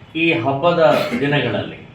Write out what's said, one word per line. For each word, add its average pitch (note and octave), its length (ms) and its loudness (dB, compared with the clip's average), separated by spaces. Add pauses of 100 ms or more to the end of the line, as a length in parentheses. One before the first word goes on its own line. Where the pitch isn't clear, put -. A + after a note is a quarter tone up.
(160)
ಈ E3 180 0
ಹಬ್ಬದ D3+ 760 2 (120)
ದಿನಗಳಲ್ಲಿ. B2+ 760 -4